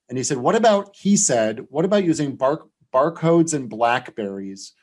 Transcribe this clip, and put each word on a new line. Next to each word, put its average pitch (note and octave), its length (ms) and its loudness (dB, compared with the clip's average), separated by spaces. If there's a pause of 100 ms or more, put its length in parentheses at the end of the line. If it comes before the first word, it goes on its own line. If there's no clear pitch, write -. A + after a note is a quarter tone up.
And B2 100 -8
he C3 60 -4
said, C3 140 -4
"What D3 180 0
about," G#3+ 400 2
he G3+ 220 2
said, A2+ 520 0
"what D3 140 -2
about G3+ 220 2
using D3 300 -2
bar-, C#3 280 -2 (300)
barcodes E3 600 2
and C3 160 -6
Blackberries, G#2 1120 -4